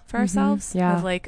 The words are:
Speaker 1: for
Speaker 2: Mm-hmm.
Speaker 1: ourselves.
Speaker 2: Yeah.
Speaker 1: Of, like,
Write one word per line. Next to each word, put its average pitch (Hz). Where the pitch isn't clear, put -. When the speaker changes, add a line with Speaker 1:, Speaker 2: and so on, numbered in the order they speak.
Speaker 1:
for -
Speaker 2:
Mm-hmm. -
Speaker 1:
ourselves. 196
Speaker 2:
Yeah. 180
Speaker 1:
Of, 175
like, 180